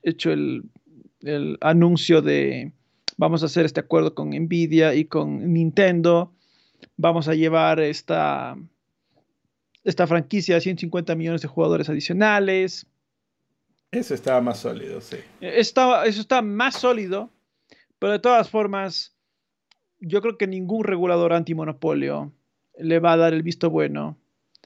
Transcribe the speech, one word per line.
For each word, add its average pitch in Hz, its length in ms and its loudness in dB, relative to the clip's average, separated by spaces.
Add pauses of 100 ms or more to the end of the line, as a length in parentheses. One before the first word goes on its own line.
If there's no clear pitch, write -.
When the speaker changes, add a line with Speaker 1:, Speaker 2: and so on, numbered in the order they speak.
Speaker 1:
hecho 165 300 -2
el, 135 320 -4 (580)
el 147 380 -6
anuncio 165 640 6
de 139 500 -2 (460)
vamos 160 240 2
a 160 40 0
hacer 160 200 0
este 156 140 -4
acuerdo 156 340 0
con 151 160 -8
Nvidia 160 640 2
y 156 120 0
con 151 460 -2
Nintendo. 170 800 2 (640)
Vamos 165 320 0
a 160 60 0
llevar 160 460 2
esta, 147 760 -2 (1300)
esta 180 220 0
franquicia 170 500 0
a 165 40 2
ciento 180 200 -4
cincuenta 170 340 -6
millones 165 280 -4
de 151 60 -10
jugadores 160 400 -2
adicionales. 190 1000 0 (1080)
Speaker 2:
Eso 233 220 -4
estaba 127 260 2
más 120 180 -2
sólido, - 420 -8
sí. - 160 -14 (240)
Speaker 1:
Eh, 180 160 -8
estaba, 240 500 2
eso 208 140 -2
está 247 220 0
más 233 340 -2
sólido, 220 540 -2 (680)
pero 202 140 0
de 208 60 -2
todas 240 320 4
formas, 196 640 -4 (840)
yo 190 200 -2
creo 214 160 -4
que 202 100 -2
ningún 190 380 -4
regulador 175 480 0
antimonopolio 151 1000 -4 (460)
le 165 200 0
va 170 140 4
a 165 40 6
dar 165 160 4
el 160 100 -2
visto 165 280 -2
bueno 151 480 -4 (480)